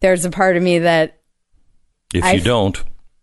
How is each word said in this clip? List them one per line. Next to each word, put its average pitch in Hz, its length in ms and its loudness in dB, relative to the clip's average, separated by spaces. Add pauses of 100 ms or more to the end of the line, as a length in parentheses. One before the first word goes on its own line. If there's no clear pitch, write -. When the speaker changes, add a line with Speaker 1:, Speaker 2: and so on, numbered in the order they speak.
Speaker 1:
there's 180 240 0
a 180 40 -4
part 185 280 0
of 170 60 0
me 175 160 2
that 165 420 0 (920)
Speaker 2:
If 87 100 -2
Speaker 1:
I 92 100 2
Speaker 2:
you 92 60 2
Speaker 1:
f- 85 60 -4
Speaker 2:
don't. 104 380 0 (400)